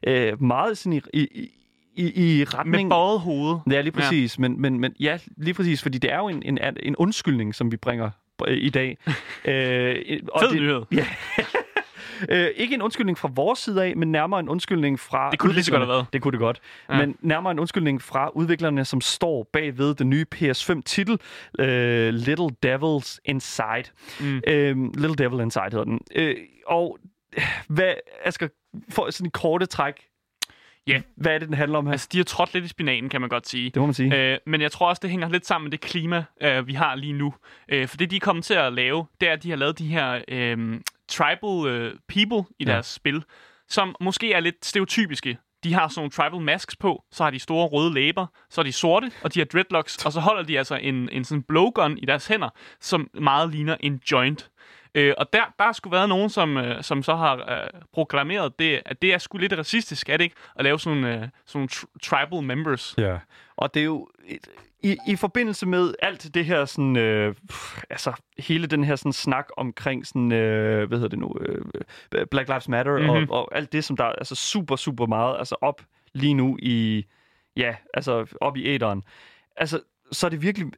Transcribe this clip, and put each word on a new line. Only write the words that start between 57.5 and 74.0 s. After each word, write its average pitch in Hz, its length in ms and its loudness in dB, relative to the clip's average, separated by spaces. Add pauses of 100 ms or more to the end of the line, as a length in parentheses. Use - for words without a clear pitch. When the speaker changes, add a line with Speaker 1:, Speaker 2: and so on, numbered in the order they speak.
Speaker 2:
øh, - 160 -12 (120)
proklameret 151 640 0
det, 160 280 2
at - 160 -6
det 185 120 6
er 180 40 2
sgu - 200 -10
lidt 190 200 0
racistisk, 160 500 -4
er 147 80 2
det 170 80 4
ikke? 165 120 -4 (200)
At 135 80 0
lave 147 160 4
sådan, 147 240 0
øh, 120 160 0
sådan 117 100 -8 (240)
nogle 135 180 -2
tr-, - 300 -14
tribal 151 400 0
members. 139 560 -4
Speaker 1:
Ja, 95 200 0 (380)
og - 180 -2
det 151 60 2
er 151 40 2
jo... 156 240 -4 (200)
Et, - 200 -16 (340)
i, 196 140 2 (120)
i 202 80 2
forbindelse 214 500 -2
med 180 360 2
alt 170 320 -4
det 170 100 2
her 151 200 2
sådan, 135 320 0
øh, 107 380 2 (140)
pff, - 300 -14 (120)
altså - 220 -6 (260)
hele 160 280 -2
den 147 180 2
her 143 120 2
sådan 139 160 -2
snak 135 340 -2 (100)
omkring 127 500 -6
sådan, 120 260 0
øh, 110 560 2
hvad 120 100 0
hedder 120 100 0
det - 100 -4
nu, - 220 -6
øh, - 880 -6
Black 135 180 -2
Lives 131 200 -4
Matter 131 300 0
Speaker 2:
Mhm. 151 120 2
Speaker 1:
og, 156 200 2
og - 260 -2
alt 147 160 -6
det, 151 120 -2
som 135 120 -4
der 123 80 0